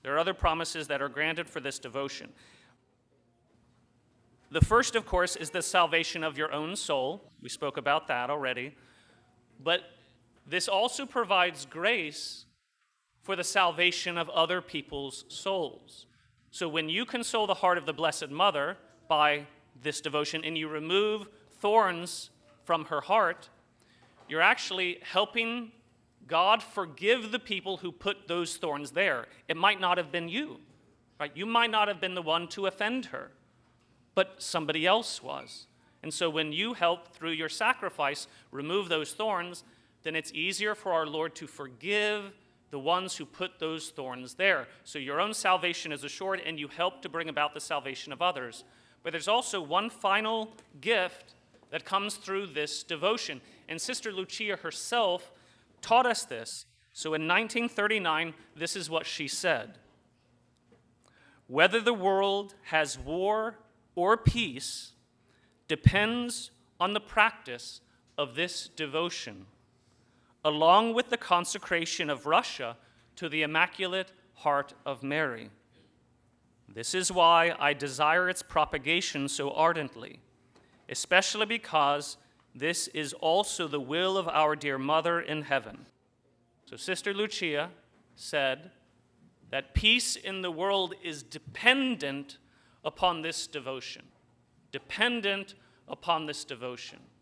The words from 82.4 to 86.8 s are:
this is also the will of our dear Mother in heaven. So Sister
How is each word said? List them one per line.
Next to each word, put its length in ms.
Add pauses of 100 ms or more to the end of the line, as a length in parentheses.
this 360
is 240
also 560
the 100
will 400
of 80
our 300
dear 200
Mother 440
in 220
heaven. 440 (800)
So 100
Sister 400